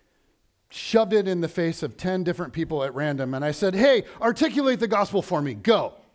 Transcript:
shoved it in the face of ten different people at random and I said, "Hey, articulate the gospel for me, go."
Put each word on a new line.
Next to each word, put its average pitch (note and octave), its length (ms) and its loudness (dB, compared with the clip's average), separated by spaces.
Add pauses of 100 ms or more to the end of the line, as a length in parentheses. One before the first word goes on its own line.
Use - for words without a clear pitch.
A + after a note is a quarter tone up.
(680)
shoved A3 440 2
it G3+ 140 2
in F3+ 140 0
the E3 60 0
face E3 340 -4
of C3+ 160 -8
ten F#3 260 -2
different E3+ 300 -4
people D#3 300 -4
at C3+ 100 -4
random C3+ 400 -4
and C3+ 100 -4
I D3+ 80 -2
said, F#3 220 -2
"Hey, A#3 300 4 (180)
articulate B3+ 580 2
the A3+ 80 0
gospel G3+ 360 0
for G3 180 -2
me, C3+ 140 -4
go." D3 380 2 (220)